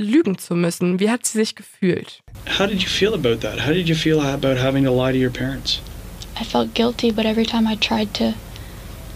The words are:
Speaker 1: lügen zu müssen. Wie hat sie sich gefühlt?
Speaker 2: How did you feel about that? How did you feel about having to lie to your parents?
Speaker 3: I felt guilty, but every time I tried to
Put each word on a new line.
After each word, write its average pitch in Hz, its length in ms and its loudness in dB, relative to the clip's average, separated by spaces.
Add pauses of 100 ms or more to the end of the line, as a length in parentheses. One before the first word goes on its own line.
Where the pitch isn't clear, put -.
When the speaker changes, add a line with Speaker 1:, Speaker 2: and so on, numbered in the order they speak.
Speaker 1:
lügen 214 340 4
zu - 160 -6
müssen. 175 460 2
Wie 208 100 4
hat 240 160 0
sie - 120 -2
sich 214 180 0
gefühlt? - 640 -2 (260)
Speaker 2:
How - 220 0
did 196 120 0
you - 80 -2
feel 208 240 2
about 120 280 2
that? 110 260 -4
How 147 80 2
did 180 140 2
you 160 80 2
feel 156 240 4
about 139 360 2
having 135 280 2
to 131 80 4
lie 127 180 4
to 131 80 2
your 127 140 2
parents? 131 480 -4 (600)
Speaker 3:
I 226 40 -4
felt 233 300 0
guilty, 233 360 2
but 220 160 0
every 220 180 2
time 226 220 0
I 220 100 0
tried 214 380 -2
to 226 200 0 (800)